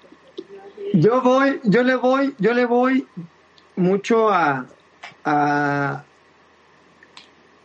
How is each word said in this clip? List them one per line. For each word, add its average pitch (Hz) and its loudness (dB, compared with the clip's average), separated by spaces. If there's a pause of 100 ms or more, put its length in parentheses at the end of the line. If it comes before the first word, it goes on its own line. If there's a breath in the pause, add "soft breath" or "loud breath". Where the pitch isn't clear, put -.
(920)
Yo 214 2
voy, 269 2
yo 233 2
le 254 0
voy, 269 0
yo 208 0
le 247 0
voy 254 0 (720)
mucho 202 2
a, 147 0 (600)
a... 147 -2 (1600)